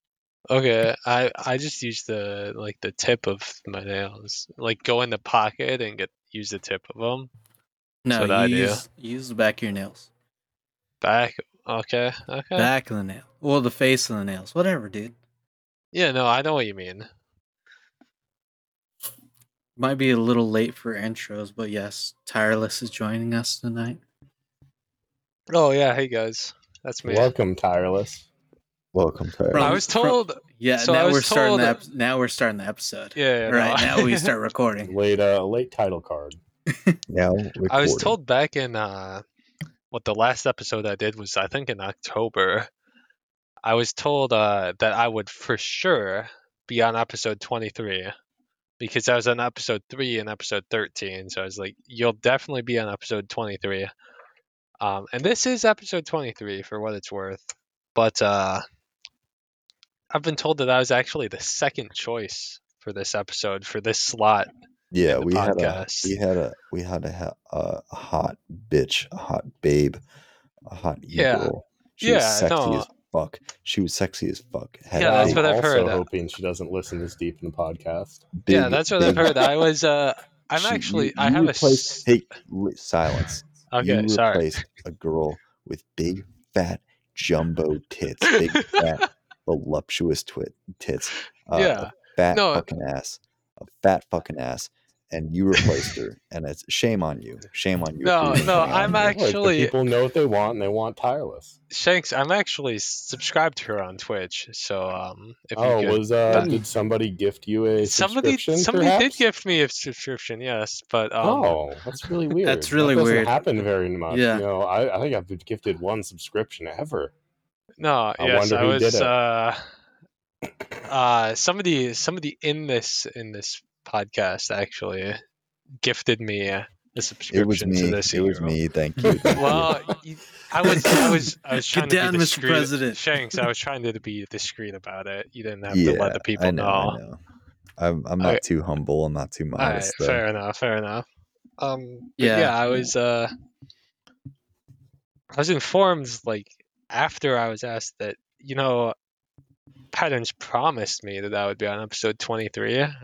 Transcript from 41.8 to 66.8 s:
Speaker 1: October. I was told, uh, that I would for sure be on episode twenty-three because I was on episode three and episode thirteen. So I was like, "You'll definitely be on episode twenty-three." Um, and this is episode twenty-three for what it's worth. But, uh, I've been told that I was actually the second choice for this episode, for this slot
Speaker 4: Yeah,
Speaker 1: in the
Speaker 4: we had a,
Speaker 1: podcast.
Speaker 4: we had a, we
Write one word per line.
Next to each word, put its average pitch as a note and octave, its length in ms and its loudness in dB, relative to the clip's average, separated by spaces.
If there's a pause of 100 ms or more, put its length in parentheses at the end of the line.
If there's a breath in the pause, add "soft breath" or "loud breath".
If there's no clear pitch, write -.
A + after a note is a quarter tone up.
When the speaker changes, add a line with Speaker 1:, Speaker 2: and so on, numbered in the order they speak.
Speaker 1:
October. G2+ 880 -2 (960 soft breath)
I A2+ 100 2
was A#2 180 0
told, C#3 400 0
uh, G2+ 460 2
that A2 140 2
I A#2 160 2
would G#2+ 220 -4
for - 260 -4
sure A2 720 -2 (380 loud breath)
be A#2 160 2
on A2+ 140 4
episode A2+ 440 -2
twenty-three G#2 680 -6 (720)
because A#2+ 300 -2
I B2 80 6
was A#2 120 2
on A#2+ 120 2
episode A#2+ 500 -4
three B2+ 280 -4
and G#2+ 120 -6
episode G#2 400 -6
thirteen. F#2+ 580 -6
So F#2+ 140 -8
I - 20 -6
was F#2+ 140 -10
like, G2 180 -10 (100)
"You'll A#2 280 0
definitely B2+ 480 0
be A#2 160 -2
on A2 100 -2
episode G2+ 400 -6
twenty-three." G2 580 -6 (920 soft breath)
Um, G2 320 -2
and B2 100 -6
this G#3+ 240 0
is B3 200 -2
episode G3 400 0
twenty-three G#2+ 560 -6
for G#2+ 180 -10
what G#2+ 140 -4
it's G2+ 180 -12
worth. F#2+ 320 -10 (500)
But, A2+ 280 4
uh, F#2+ 380 2 (1500)
I've D3+ 100 -2
been D#3 140 -2
told D#3 220 0
that B2+ 120 2
I B2+ 80 6
was B2+ 120 2
actually B2+ 380 0
the G2 120 -10
second - 520 -4
choice - 680 -8 (200)
for G#2 120 -12
this G2 220 -6
episode, G2+ 520 -4
for G#2+ 140 -6
this A2 200 0
slot G#2+ 480 2 (420)
Speaker 4:
Yeah, E2+ 240 4
Speaker 1:
in C2 60 2
the D2 60 -2
Speaker 4:
we F2+ 100 2
had G2+ 220 2
a, F#2 280 -2
Speaker 1:
podcast. - 180 -6
Speaker 4:
we G2 120 -2
had F#2+ 200 2
a, D2+ 160 -2 (200)
we F2+ 100 -4